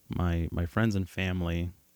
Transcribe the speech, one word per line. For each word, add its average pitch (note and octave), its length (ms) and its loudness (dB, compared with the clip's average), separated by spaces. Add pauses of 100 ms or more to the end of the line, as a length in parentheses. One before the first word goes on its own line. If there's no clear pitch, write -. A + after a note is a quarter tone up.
my, E2+ 420 0
my F2 160 0
friends A2 280 2
and F#2+ 140 0
family F2 640 -2 (240)